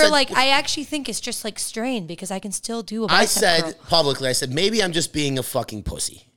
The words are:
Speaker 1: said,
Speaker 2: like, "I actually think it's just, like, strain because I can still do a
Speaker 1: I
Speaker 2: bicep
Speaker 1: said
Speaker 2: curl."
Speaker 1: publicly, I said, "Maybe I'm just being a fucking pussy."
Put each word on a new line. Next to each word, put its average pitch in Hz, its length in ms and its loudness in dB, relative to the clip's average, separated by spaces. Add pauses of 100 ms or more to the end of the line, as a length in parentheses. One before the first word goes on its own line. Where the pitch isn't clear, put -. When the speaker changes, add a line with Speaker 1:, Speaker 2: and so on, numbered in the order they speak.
Speaker 1:
said, 302 80 6
Speaker 2:
like, 277 200 2
"I 254 180 4
actually 294 340 0
think 277 260 -6
it's 220 100 -6
just, - 240 -8
like, 208 140 -8
strain 226 480 -4
because 170 240 -10
I 196 80 -4
can 196 140 -8
still 233 320 -6
do 214 220 -6
a - 20 -2
Speaker 1:
I 175 140 6
Speaker 2:
bicep 214 200 2
Speaker 1:
said 170 220 4
Speaker 2:
curl." 160 100 -4 (140)
Speaker 1:
publicly, 143 420 2
I 127 40 0
said, 127 200 -2
"Maybe 202 300 2
I'm 180 80 0
just 160 200 -2
being 139 280 0
a 123 40 -4
fucking 110 380 -4
pussy." - 560 -8